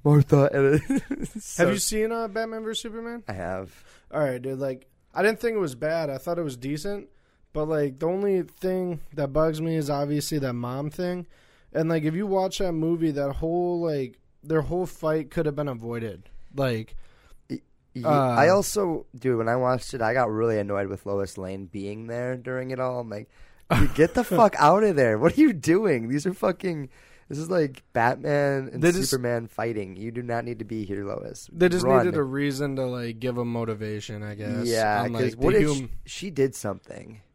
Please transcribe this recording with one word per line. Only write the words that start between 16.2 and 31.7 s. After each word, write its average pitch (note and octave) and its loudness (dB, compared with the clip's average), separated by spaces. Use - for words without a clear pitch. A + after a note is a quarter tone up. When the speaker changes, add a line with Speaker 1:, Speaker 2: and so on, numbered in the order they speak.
Speaker 2:
Like, B2 -2
Speaker 1:
Y-, - -8
y-, B2+ -8
Speaker 2:
uh, D#3 2
Speaker 1:
I C3+ 6
also, F#3+ 2
dude, B2 0
when A2+ 2
I A#2 2
watched B2+ 0
it, A#2+ -4
I A2 2
got A#2+ 2
really A2 2
annoyed G2+ -2
with F#2+ -8
Lois G2 -4
Lane F#2+ -8
being G#2 -10
there B2 -6
during B2+ -8
it B2+ -6
all. B2+ -2
I'm A#2 -10
like, G#2+ -10
"Dude, B2 6
get D#3+ 6
the B3 2
Speaker 2:
<laughs> F#3+ 0
Speaker 1:
fuck A3 8
out F3 8
of G3 4
there. A#2 6
What D#3 4
are C#4+ 2
you D4+ 8
doing? D#3 2
These C#3+ -2
are F#3 -2
fucking, E3+ -2
this C#3+ -8
is, D#3+ -8
like, D3+ 0
Batman C3+ 0
and - -4
Speaker 2:
They E3+ 6
just F3 -2
Speaker 1:
Superman A#2+ 0
fighting. G#2+ -4
You A2 -8
do A#2+ -8
not A#2+ -6
need A#2+ -8
to A2 -8
be A2 -6
here, G2 -6
Lois. - -10
Speaker 2:
They F3 4
just E3+ 2